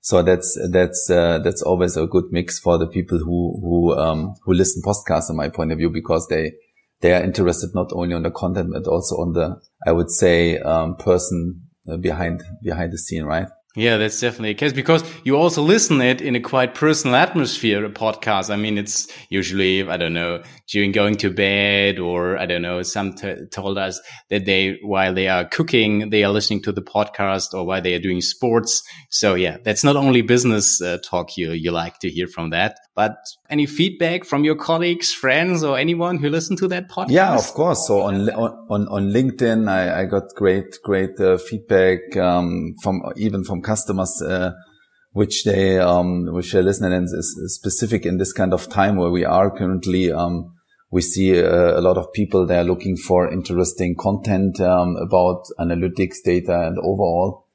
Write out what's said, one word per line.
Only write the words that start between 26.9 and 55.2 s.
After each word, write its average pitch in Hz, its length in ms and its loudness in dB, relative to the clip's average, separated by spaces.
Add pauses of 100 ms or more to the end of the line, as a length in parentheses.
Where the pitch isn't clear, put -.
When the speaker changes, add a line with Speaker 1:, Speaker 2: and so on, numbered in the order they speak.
Speaker 2:
or 92 100 -4
while 95 160 -2
they 90 140 0
are 87 60 -2
doing 90 200 -2
sports. - 640 0 (280)
So 101 240 2
yeah, 87 280 0
that's 107 220 -2
not 143 100 4
only 135 280 4
business, 117 600 2
uh, 87 220 -4
talk 87 320 -4
you, 82 160 -4
you 82 180 -4
like 85 300 -4
to 87 100 -4
hear 87 160 -4
from 82 240 -8
that, 92 280 -2 (180)
but 104 200 0 (320)
any 147 180 0
feedback 175 580 -2
from 147 200 -2
your 151 120 2
colleagues, 170 560 -2
friends, 160 500 0
or 139 160 0
anyone 170 400 -2
who 143 120 -2
listened 165 280 -2
to 190 100 -2
that 180 220 -6
podcast? 180 200 -6
Speaker 1:
Yeah, 175 260 4
of 107 180 2
course. 151 320 0
So 101 140 4
on, 98 300 0
on, 107 580 -2
on 98 240 0
LinkedIn, 117 560 2
I, 92 320 0
I 95 60 0
got 95 180 0 (100)
great, 95 480 2
great, 95 380 0
uh, 92 180 4
feedback, 92 800 0
um, 87 680 0
from, 95 200 -2 (140)
even 101 280 -2
from 92 180 -6
customers, 95 580 -2
uh, 90 320 -2 (600)
which 101 320 -2
they, 95 340 4
um, 90 560 2
which 90 180 -4
they 95 80 6
listen, 98 320 2
and 90 120 0
is 85 500 -6
specific 107 500 -2
in 90 140 -2
this 95 140 -2
kind 92 200 0
of - 160 -2
time 98 280 2
where 87 140 2
we 87 140 0
are 95 320 4
currently. 92 560 0
Um, 85 420 -4 (360)
we 90 100 2
see, 92 400 4
uh, 85 380 4
a 85 40 2
lot 92 160 4
of - 140 -6
people, 95 340 2
they 90 120 2
are 87 60 2
looking 90 320 -2
for 90 340 2
interesting 90 680 -2
content, 98 600 0
um, 90 360 2
about 90 480 2 (140)